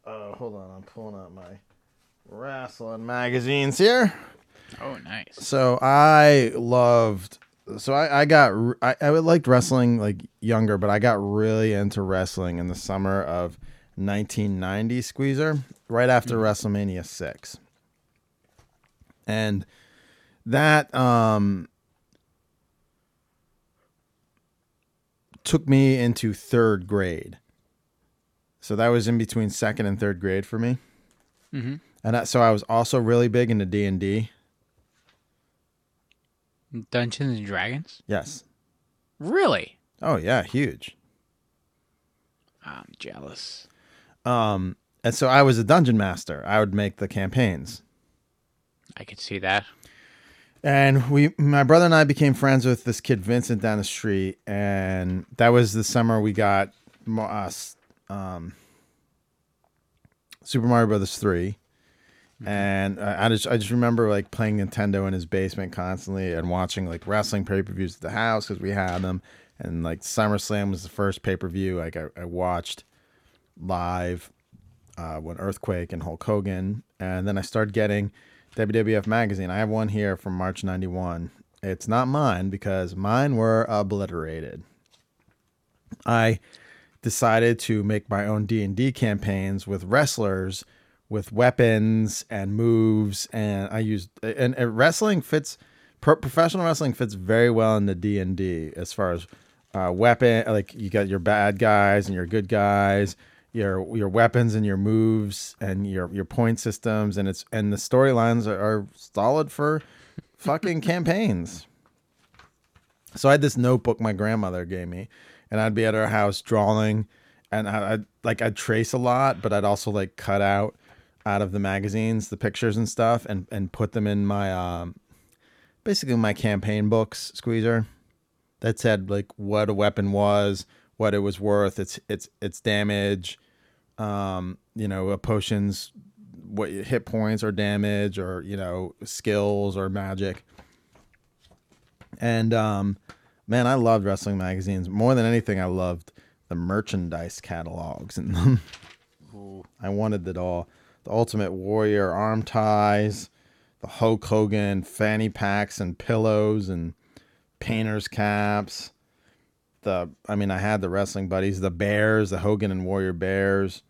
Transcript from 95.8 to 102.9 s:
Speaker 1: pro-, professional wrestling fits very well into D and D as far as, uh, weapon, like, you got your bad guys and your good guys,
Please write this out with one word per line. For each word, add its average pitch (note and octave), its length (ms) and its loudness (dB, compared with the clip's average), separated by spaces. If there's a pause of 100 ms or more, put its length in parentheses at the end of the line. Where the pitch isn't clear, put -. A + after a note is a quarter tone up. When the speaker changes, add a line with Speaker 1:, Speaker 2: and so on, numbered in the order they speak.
Speaker 1:
pro-, D3+ 160 6
professional E3 480 0
wrestling D3 280 0
fits G#2+ 200 -4
very A2 360 4
well A2 280 4
into G2 180 0
D G2+ 240 -2
and F#2 160 -2
D E2+ 400 -4
as F2 160 -10
far F#2 220 -2
as, E2+ 140 -6 (460)
uh, F#2 200 -2
weapon, A#2 540 4
like, G#2+ 260 -2
you G2+ 160 -8
got G2+ 180 0
your G2 120 -2
bad G2+ 380 2
guys G2+ 500 4
and G2 80 -4
your F2+ 100 -2
good G2+ 240 -2
guys, G2+ 640 2 (380)